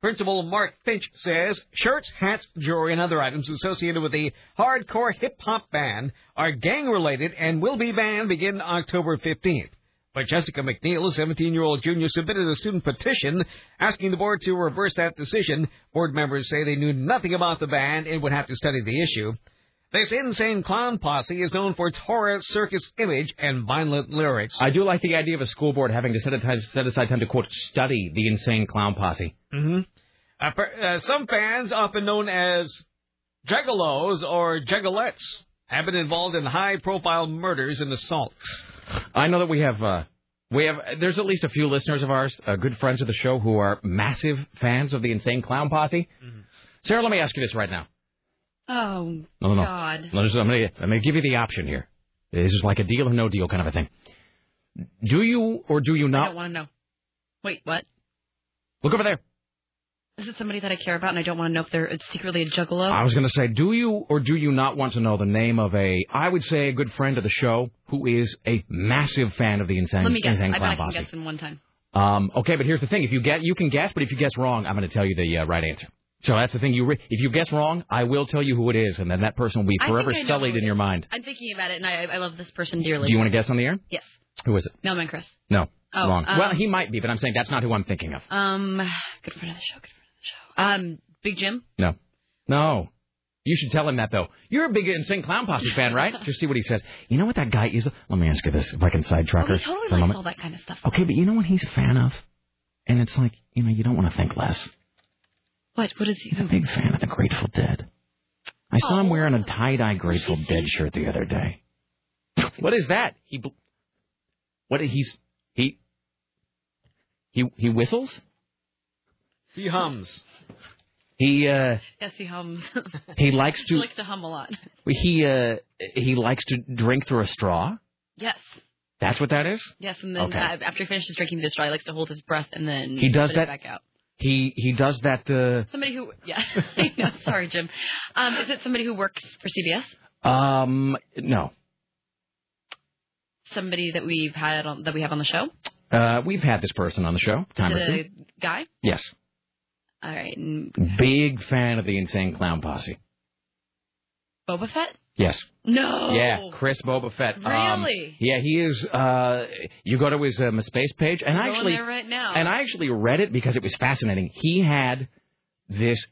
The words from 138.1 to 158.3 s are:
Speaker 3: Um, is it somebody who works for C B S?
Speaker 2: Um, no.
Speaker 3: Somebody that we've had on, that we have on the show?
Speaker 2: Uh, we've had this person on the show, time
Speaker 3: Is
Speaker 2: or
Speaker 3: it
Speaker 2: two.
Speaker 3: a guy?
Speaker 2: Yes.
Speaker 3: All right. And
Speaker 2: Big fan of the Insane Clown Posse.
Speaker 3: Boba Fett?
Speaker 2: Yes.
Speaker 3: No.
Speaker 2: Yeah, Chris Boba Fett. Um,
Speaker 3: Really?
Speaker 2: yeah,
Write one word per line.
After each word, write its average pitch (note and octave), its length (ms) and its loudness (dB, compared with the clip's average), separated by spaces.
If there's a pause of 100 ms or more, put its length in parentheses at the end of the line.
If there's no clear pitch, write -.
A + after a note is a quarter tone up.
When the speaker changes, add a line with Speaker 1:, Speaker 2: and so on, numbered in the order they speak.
Speaker 3:
Um, B3 220 0
is A#3 120 -6
it C#4 140 -2
somebody B3 200 -2
who A#3 120 -4
works G3 260 -4 (200)
for - 60 -8
C F#3 160 -4
B E3 100 2
S? A#3 120 -2 (380)
Speaker 2:
Um, C3+ 720 4 (200)
no. F2+ 340 0 (2000)
Speaker 3:
Somebody F3 380 -4
that E3 140 -4
we've D#3 300 -2
had D#3 300 -2
on, D3+ 180 -8
that D#3 100 -4
we D#3 80 -2
have D3+ 100 -2
on D3+ 80 -2
the D3 60 -2
show? F#3 220 -2 (440)
Speaker 2:
Uh, A#2 340 4
we've F#3+ 180 -2
had A#2 180 4
this F2+ 120 -4
person F2+ 320 -2
on E2 80 2
the F2+ 60 0
show, B2 260 0 (100)
time F#2 160 2
Speaker 3:
Is E3+ 160 0
Speaker 2:
or D#3+ 60 0
Speaker 3:
it D#3+ 100 -2 (120)
Speaker 2:
two. - 80 -20 (140)
Speaker 3:
a - 40 -12
guy? F#3 240 -4 (180)
Speaker 2:
Yes. - 180 0 (1000)
Speaker 3:
All D#3+ 80 -10
right. - 240 -10
And D#3 380 -8 (240)
Speaker 2:
Big C3+ 480 4
fan A#2+ 340 2
of G2+ 60 -2
the G2 120 0
Insane F#2 380 0
Clown E2 260 0
Posse. D2 360 -8 (1500)
Speaker 3:
Boba F#3 220 -4
Fett? D#4+ 180 -4 (260)
Speaker 2:
Yes. F2+ 260 2 (220)
Speaker 3:
No. - 500 2
Speaker 2:
Yeah, A2+ 400 2
Chris C3+ 280 0
Boba B2+ 320 -2
Fett. A2+ 300 -2
Um, G#2+ 400 2
Speaker 3:
Really? F3 360 -4
Speaker 2:
yeah, B2+ 200 2